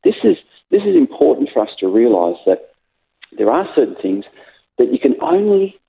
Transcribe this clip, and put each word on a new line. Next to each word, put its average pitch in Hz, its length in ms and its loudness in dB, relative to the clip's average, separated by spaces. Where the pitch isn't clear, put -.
This - 200 0
is, 202 140 2
this 202 120 2
is 208 120 0
important 143 580 2
for 110 80 0
us 107 80 -4
to 92 80 -2
realise 92 580 2
that - 260 -2
there 101 120 0
are 170 260 -2
certain 123 260 0
things 98 240 -4
that 123 140 2
you - 80 -2
can 127 220 0
only 196 680 0